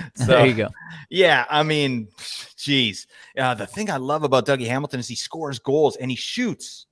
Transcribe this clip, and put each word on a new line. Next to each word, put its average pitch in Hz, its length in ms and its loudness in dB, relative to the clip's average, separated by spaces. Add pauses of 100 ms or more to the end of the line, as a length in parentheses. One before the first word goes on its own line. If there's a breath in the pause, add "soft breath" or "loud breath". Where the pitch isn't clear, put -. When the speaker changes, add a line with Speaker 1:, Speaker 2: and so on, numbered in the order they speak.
(160 loud breath)
Speaker 1:
So, 120 120 -2
Speaker 2:
There 127 180 6
you 127 80 4
go. 107 160 -2 (400 loud breath)
Speaker 1:
yeah, 160 400 4
I 151 140 2
mean, 139 440 -2 (100)
jeez. - 880 -2 (320 loud breath)
Uh, 127 160 0
the 104 140 -6
thing 214 220 -6
I 151 80 -2
love 147 260 -2
about 131 220 4
Dougie 131 220 2
Hamilton 131 340 -2
is - 80 -10
he 120 60 -10
scores 147 440 -8
goals 147 380 2
and 127 120 -6
he 127 60 -2
shoots. - 760 -6